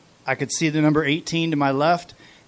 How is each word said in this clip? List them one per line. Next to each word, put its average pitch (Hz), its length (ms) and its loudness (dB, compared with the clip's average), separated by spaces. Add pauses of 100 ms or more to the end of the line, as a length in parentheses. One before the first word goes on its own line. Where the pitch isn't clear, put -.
(260)
I 131 100 -2
could 135 160 -6
see 160 180 0
the 151 120 -2
number 151 220 4
eighteen 165 480 -2
to 147 60 -2
my 139 140 2
left, 156 420 0 (340)